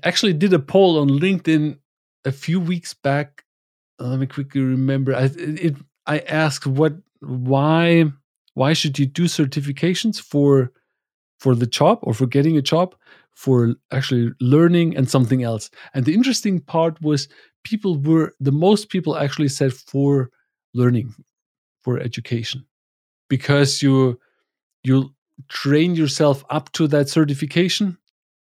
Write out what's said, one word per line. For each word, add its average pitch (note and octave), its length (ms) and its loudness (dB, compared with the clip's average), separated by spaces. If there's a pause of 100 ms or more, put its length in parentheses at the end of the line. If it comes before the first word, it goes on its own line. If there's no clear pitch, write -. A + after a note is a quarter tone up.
actually F3+ 320 0
did F3+ 180 2
a F3 60 4
poll F3 400 2
on C#3+ 100 2
LinkedIn D#3 680 0 (460)
a C3+ 80 -2
few D#3+ 260 -4
weeks F3 360 -6
back. C#3+ 500 -4 (560)
Let B2+ 180 -6
me C3+ 80 -2
quickly C#3 340 -8
remember. C3 540 0
I, C3 220 0
it, D#3 400 -4 (300)
I D3+ 140 -2
asked D#3 460 -2
what, C#3+ 280 0 (260)
why, D3 840 2 (480)
why C#3 180 0
should D#3 260 -2
you C#3+ 80 2
do E3 180 -2
certifications D#3+ 960 -2
for, C#3 540 2 (680)
for C3 160 2
the A#2+ 120 0
job E3+ 360 2
or C3 120 -4
for B2+ 120 0
getting C#3+ 300 2
a C#3+ 60 2
job, E3+ 340 -2 (380)
for A#2+ 400 0 (180)
actually B2 480 -2
learning E3 560 2
and C3 120 0
something B2+ 360 0
else? A2+ 260 -6 (240)
And C3 120 -2
the D#3 80 0
interesting A3 440 0
part E3 440 -2
was D3+ 260 -2 (340)
people G3+ 360 -4
were, D#3 420 0
the C#3 100 0
most F#3 380 2
people E3 280 -4
actually D3 320 -2
said C3+ 260 -2
for C#3 560 -2 (420)
learning, A#2+ 420 0 (680)
for B2 180 -4
education, A#2+ 640 -8 (640)
because C#3+ 540 0
you, C3+ 360 2 (640)
you C3+ 320 0 (340)
train D#3 460 0
yourself D3 540 0
up D3 240 -6
to D#3+ 160 0
that C#3+ 220 0
certification, E3 880 -2 (420)